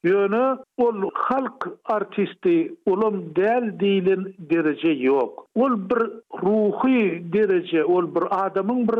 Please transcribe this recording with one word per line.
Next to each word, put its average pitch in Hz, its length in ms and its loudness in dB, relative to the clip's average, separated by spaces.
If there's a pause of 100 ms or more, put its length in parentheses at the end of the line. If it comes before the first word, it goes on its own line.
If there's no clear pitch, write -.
Ýöne 208 520 2 (200)
ol 220 360 0
halk - 520 -4 (180)
artisti, 196 880 -2 (140)
olam 190 500 -2
däl 226 280 2 (160)
diýilen 190 420 2 (160)
dereje 160 580 0
ýok. 131 360 0 (220)
Ol 254 180 2 (180)
bir 233 100 0 (420)
ruhy 202 920 2
dereje, 180 520 2
ol 175 300 2
bir 170 160 0
adamyň 196 580 0
bir 226 120 0